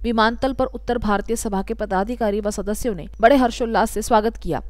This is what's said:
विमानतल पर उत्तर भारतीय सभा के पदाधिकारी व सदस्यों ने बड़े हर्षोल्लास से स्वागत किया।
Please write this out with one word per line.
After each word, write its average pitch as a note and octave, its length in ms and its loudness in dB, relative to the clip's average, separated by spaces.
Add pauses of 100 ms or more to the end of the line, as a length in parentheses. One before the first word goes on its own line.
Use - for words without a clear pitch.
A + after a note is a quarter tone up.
विमानतल A3+ 500 2
पर B3+ 120 0
उत्तर B3 340 -4
भारतीय G#3+ 380 0
सभा G3 260 -2
के A3+ 120 -4
पदाधिकारी G#3 640 -2
व G#3 100 -2
सदस्यों G#3 440 -4
ने D#3+ 120 -10 (140)
बड़े A#3 160 8
हर्षोल्लास A3+ 540 2
से G#3 120 -6
स्वागत A3 340 2
किया। D3+ 340 -4